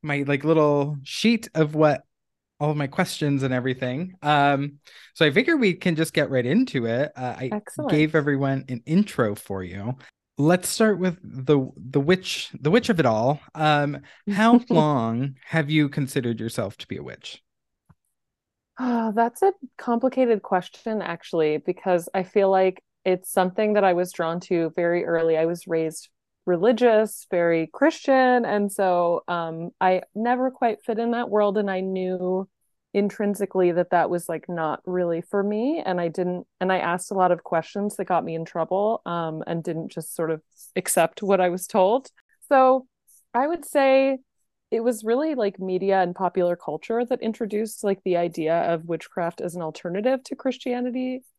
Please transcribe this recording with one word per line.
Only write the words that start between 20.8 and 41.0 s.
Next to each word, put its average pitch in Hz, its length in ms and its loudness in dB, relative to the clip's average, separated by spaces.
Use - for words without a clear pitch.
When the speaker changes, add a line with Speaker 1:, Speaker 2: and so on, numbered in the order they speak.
Speaker 2:
actually, 156 560 -2
because 180 560 -2
I 190 80 0
feel 196 260 2
like 190 340 2
it's 185 260 -2
something 202 420 0
that 208 100 4
I 185 100 4
was 180 180 -2
drawn 170 280 -4
to 165 360 -2
very 175 300 0
early. 165 320 0
I 160 80 2
was 170 220 -4
raised 160 420 -4
religious, 220 840 2
very 170 420 2
Christian. 262 720 2
And 202 280 0
so, 175 560 0
um, 165 420 -6
I 185 220 2
never 247 340 0
quite - 340 -2
fit 220 140 -4
in 233 140 -2
that 233 180 -4
world. 208 300 2
And 202 100 -2
I 190 120 -4
knew 185 680 -4
intrinsically 196 760 0
that 175 180 0
that 170 180 2
was, 175 220 -4
like, 160 180 -8
not 160 380 -4
really 175 340 -2
for 202 220 -4
me. 220 420 -2
And 180 160 -2
I 170 100 -2
didn't, 180 360 -4
and 185 100 0
I 185 60 2
asked 175 320 -4
a 208 60 -6
lot 185 160 4
of 170 120 0
questions 202 520 -4
that 190 100 -6
got 175 180 0
me 165 120 -6
in 165 100 -6
trouble, 196 600 -2
um, 165 400 -6
and 170 160 -6
didn't 165 260 -6
just - 260 -12
sort 160 140 -4
of 156 140 -4
accept 175 480 0